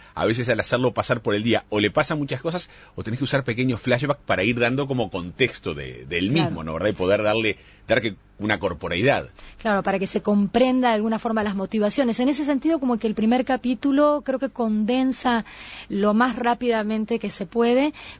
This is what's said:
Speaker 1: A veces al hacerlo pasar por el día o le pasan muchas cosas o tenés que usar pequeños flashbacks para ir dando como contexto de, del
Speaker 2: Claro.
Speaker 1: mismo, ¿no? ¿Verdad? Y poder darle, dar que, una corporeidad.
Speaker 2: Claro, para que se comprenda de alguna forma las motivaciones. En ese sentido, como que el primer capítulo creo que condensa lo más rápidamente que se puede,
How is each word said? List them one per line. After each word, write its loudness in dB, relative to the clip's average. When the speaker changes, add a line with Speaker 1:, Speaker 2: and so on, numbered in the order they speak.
Speaker 1:
A -2
veces 0
al 2
hacerlo 0
pasar -2
por 0
el 0
día 2
o 0
le 2
pasan 0
muchas -6
cosas -6
o -8
tenés -6
que -4
usar 0
pequeños 0
flashbacks 0
para 2
ir 2
dando 2
como -2
contexto -2
de, -12
del 0
Speaker 2:
Claro. 2
Speaker 1:
mismo, -8
¿no? -6
¿Verdad? 0
Y 2
poder 2
darle, 0
dar 2
que, -4
una 0
corporeidad. 0
Speaker 2:
Claro, 0
para 0
que -2
se -4
comprenda 2
de 4
alguna 0
forma -2
las -2
motivaciones. 0
En 2
ese 0
sentido, 0
como 0
que -2
el -2
primer 2
capítulo 2
creo -2
que -2
condensa 0
lo 2
más 2
rápidamente 0
que -6
se -8
puede, 2